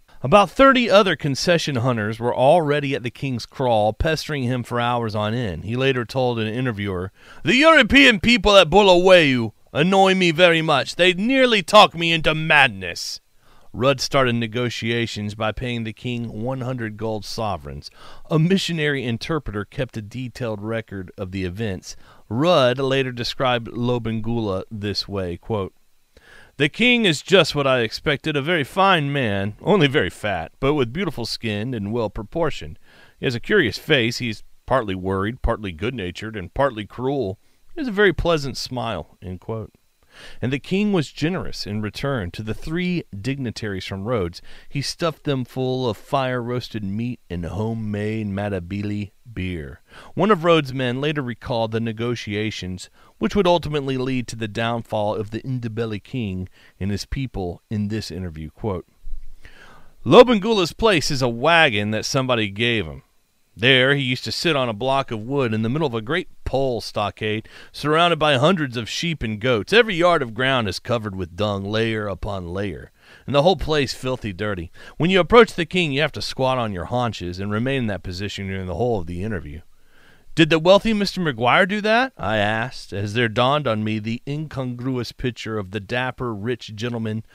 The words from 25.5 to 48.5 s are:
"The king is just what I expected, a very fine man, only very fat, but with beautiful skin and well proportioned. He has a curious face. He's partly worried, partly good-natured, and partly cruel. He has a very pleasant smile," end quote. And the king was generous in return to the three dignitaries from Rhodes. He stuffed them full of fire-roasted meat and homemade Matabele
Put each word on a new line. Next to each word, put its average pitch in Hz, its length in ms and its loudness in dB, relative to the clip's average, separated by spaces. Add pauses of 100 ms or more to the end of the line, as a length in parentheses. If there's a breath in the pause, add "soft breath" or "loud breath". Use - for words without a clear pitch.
"The 151 100 2
king 233 380 2
is 160 160 2
just 170 340 4
what 143 100 0
I 131 160 4
expected, 147 540 -2
a 143 60 0
very 151 240 0
fine 180 480 2
man, 104 480 -2
only 170 260 6
very 127 220 2
fat, 87 500 -6
but 139 140 2
with 127 180 0
beautiful 156 340 -6
skin 110 480 -6
and 104 200 -6
well 113 160 -2
proportioned. 110 680 -4 (400 soft breath)
He - 100 -8
has 120 80 0
a 113 40 -4
curious 180 380 2
face. 120 400 2
He's 117 260 -6 (220)
partly 110 300 0
worried, 95 460 -2
partly 107 300 -2
good-natured, 104 640 -6
and 87 180 -10
partly 120 320 -2
cruel. 123 540 -4 (360)
He 330 60 -6
has 262 60 -4
a 233 40 -4
very 196 200 4
pleasant 156 460 -2
smile," 113 640 -8
end 92 180 -10
quote. 110 320 -10 (720 loud breath)
And 123 100 -2
the 143 80 -2
king 202 320 0
was 170 200 2
generous 143 540 -4
in 104 160 -4
return 107 500 -4
to 110 120 -10
the 107 120 -6
three 175 480 -4 (140)
dignitaries 110 680 -6
from 95 180 -8
Rhodes. 101 380 -2 (260 soft breath)
He 143 140 -6
stuffed - 420 -6
them 131 220 -2
full 127 420 -2
of 107 80 -2
fire-roasted 123 880 -4
meat 110 360 -4 (100)
and 87 160 -6
homemade 107 840 -4
Matabele 101 840 -4 (200)